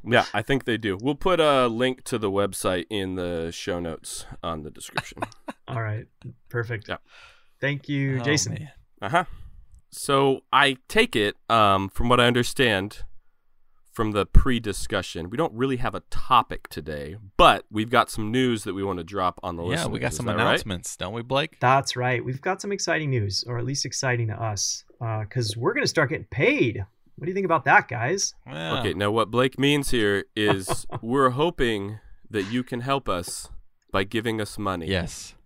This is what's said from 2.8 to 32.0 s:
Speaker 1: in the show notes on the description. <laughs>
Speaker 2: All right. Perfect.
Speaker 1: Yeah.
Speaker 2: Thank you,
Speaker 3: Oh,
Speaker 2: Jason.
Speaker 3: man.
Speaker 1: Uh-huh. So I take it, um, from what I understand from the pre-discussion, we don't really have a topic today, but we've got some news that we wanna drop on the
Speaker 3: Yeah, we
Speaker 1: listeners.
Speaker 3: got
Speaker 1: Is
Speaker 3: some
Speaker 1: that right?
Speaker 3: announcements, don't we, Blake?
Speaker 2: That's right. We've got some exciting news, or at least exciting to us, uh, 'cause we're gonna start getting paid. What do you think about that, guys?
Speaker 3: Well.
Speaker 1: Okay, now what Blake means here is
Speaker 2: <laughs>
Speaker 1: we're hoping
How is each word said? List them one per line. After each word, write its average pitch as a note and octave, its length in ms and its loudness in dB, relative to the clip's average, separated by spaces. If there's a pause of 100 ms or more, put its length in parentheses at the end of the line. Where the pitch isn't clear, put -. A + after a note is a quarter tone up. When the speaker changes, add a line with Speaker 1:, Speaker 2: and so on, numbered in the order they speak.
Speaker 1:
in F#2+ 240 -4
the F2 380 -4
show F2+ 280 -6
notes - 460 -10 (160)
on E2 200 -6
the D2+ 80 -12
description. - 480 -10 (260)
<laughs> - 240 -18
Speaker 2:
All A#2 140 -6
right. A2 220 -6 (460)
Perfect. A#2 380 -6
Speaker 1:
Yeah. E2+ 100 -6 (640)
Speaker 2:
Thank C#3 280 -4
you, C#3 320 0
Speaker 3:
Oh, A#2+ 40 -6
Speaker 2:
Jason. C#3+ 300 0
Speaker 3:
man. D3+ 140 -10 (320)
Speaker 1:
Uh-huh. C3+ 240 0 (640)
So C#3 520 2 (100)
I C3+ 240 6 (120)
take A3 280 2
it, G#2 200 2 (120)
um, G2 400 6
from A#2+ 200 0
what B2 120 6
I A#2+ 60 6
understand A#2 760 2 (880)
from A2 180 -2
the G2+ 160 0
pre-discussion, G#2 1040 4
we A#2 80 -6
don't D3+ 160 0
really C3 220 0
have A#2 180 -2
a F2+ 60 -6 (100)
topic - 580 2
today, D2+ 460 -10 (220)
but C3 340 8
we've A2 200 -2
got A#2 200 4
some G#2+ 220 -4
news B2 320 2
that G2 100 -4
we G2 80 -4
wanna F#2 220 -4
drop F#2 380 -4
on F2+ 140 -6
the E2+ 60 -6
Speaker 3:
Yeah, F2 60 -4
we B2 80 0
Speaker 1:
listeners. A#2 240 -4
Speaker 3:
got B2+ 100 -4
Speaker 1:
Is - 60 -8
Speaker 3:
some B2 100 -6
Speaker 1:
that G#2+ 100 -2
right? A2 60 0
Speaker 3:
announcements, A2 540 -2
don't F#2 180 -8
we, A#2 80 -8
Blake? C3+ 380 -4
Speaker 2:
That's C3 340 4
right. B2+ 280 -2
We've B2+ 180 -8
got F#3 200 -4
some G3+ 120 -6
exciting D#3+ 380 -2
news, G#2 360 -2
or A#2+ 100 -6
at A#2+ 80 -6
least C#3 220 -6
exciting B2 420 -2
to A2 140 -4
us, - 420 -4 (160)
uh, A2 300 -4
'cause A2 260 -4
we're D#3+ 180 -2
gonna C#4 120 0
start D3+ 240 0
getting - 160 -8
paid. D3 580 2 (300)
What - 120 -10
do F3+ 40 -4
you F#3 40 -6
think G3 100 -2
about D#3+ 220 2
that, F3 200 6
guys? C3+ 480 -4 (100)
Speaker 3:
Well. D3 340 -6
Speaker 1:
Okay, G#2 160 -2
now G#2 180 0
what A2 180 0
Blake B2+ 300 0
means C#3+ 320 2
here G2+ 320 2 (100)
is G#2 500 0 (100)
Speaker 2:
<laughs> - 60 -8
Speaker 1:
we're B2+ 300 4
hoping A#2 720 -2 (280)